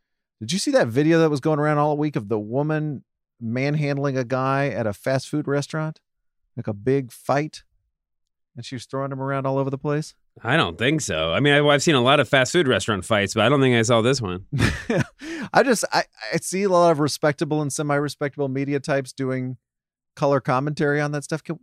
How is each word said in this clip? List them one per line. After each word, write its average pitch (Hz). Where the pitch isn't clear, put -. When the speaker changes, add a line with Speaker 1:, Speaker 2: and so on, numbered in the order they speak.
Speaker 1:
Did 110
you 185
see -
that 226
video 151
that 160
was 147
going 156
around 151
all 147
week 147
of 110
the 110
woman 147
manhandling 139
a 131
guy 135
at 113
a 104
fast 131
food 151
restaurant? 156
Like 120
a 110
big 123
fight? 147
And 120
she -
was 117
throwing 135
him 131
around 135
all 135
over 135
the 135
place? 151
Speaker 2:
I 127
don't 101
think 147
so. 80
I 90
mean, 143
I've, 147
I've 147
seen 160
a 127
lot 135
of 127
fast 131
food 170
restaurant 101
fights, 101
but 107
I 117
don't 143
think 127
I 117
saw 117
this 127
one. 90
Speaker 1:
<laughs> 208
I 220
just, 247
I, 156
I 165
see 185
a 208
lot 175
of 147
respectable 151
and 143
semi-respectable 143
media 139
types 139
doing 131
color 143
commentary 143
on 147
that 147
stuff. -
Can, 160